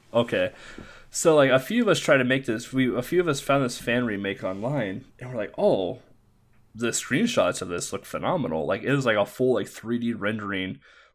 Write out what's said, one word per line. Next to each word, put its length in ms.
Okay. 400
So, 260
like, 140
a 100
few 220
of 60
us 120
tried 180
to 80
make 200
this, 280
we, 200
a 80
few 200
of 60
us 120
found 240
this 140
fan 280
remake 380
online, 640
and 100
we're 80
like, 200
"Oh, 420
the 160
screenshots 720
of 80
this 240
look 120
phenomenal." 600
Like, 180
it 100
was, 120
like, 100
a 100
full, 280
like, 160
three 280
D 160
rendering, 640